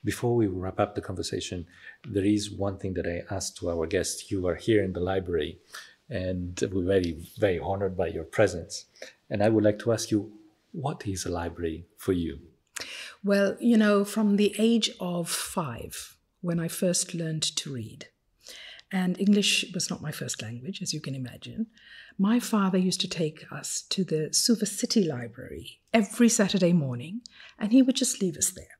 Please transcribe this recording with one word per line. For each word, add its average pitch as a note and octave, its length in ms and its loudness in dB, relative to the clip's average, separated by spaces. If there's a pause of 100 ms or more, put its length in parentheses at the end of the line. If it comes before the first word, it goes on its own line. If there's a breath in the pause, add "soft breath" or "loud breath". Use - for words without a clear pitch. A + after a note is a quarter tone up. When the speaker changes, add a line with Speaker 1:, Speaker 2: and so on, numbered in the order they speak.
Speaker 1:
Before A#2+ 320 0
we A2+ 120 4
wrap F#2 320 -4
up G#2 160 2
the G2 60 -4
conversation, F2+ 640 -6 (400 loud breath)
there G2+ 200 0
is G#2 260 2
one G2 260 -4
thing F#2+ 180 -6
that F2 120 -2
I F2 260 -6
asked - 240 -6
to F2 120 -4
our E2 180 0
guests. - 420 -2
You F#2 180 -2
are E2+ 80 2
here G#2+ 280 4
in F#2 100 -2
the G#2 60 -4
library, F2 600 -2 (500 loud breath)
and F#2 500 -4 (120)
we're F#2 140 0
very, F2 420 0 (100)
very F#2 220 2
honored G2 360 -2
by F2 120 0
your E2+ 180 -6
presence. F2+ 600 0 (440 loud breath)
And G#2 120 -2
I G#2+ 80 6
would A2 140 6
like G#2 160 4
to A#2 140 0
ask - 180 -2
you, G#2 200 0 (400)
what D3 360 -6
is F#2+ 180 -6
a F2 60 -4
library E2+ 540 -6 (120)
for - 160 0
you? D#2+ 260 -2 (840 loud breath)
Speaker 2:
Well, G3 360 2
you A#3 180 4
know, G#3 260 6
from G3+ 320 2
the G3+ 240 4
age A3+ 400 4
of F3 300 -4
five, - 880 -8 (240)
when E3+ 180 -2
I E3 80 -2
first - 460 0
learned D#3+ 300 -4 (140)
to D3 160 -6
read, A2+ 340 -10 (840 loud breath)
and F#3 280 0
English G3+ 540 4
was F3 160 -4
not - 120 -6
my D3+ 100 -6
first - 300 -8
language, A#2+ 400 -8
as E3+ 120 -4
you D3+ 80 -6
can C3+ 140 -8
imagine, B2+ 520 -6 (500 loud breath)
my G#3+ 220 4
father G3 380 2
used F#3 240 2
to - 60 -2
take D#3+ 440 -2
us - 380 -8
to F#3+ 140 0
the D#3 300 -2
Suva - 320 4
City - 380 2
Library A#2+ 760 -6 (140)
every A#3 340 4
Saturday F#3+ 460 4
morning, D3 480 0 (360 loud breath)
and G#3 140 -2
he C4 100 10
would B3+ 140 4
just - 260 0
leave F3 140 0
us - 160 0
there. - 280 -20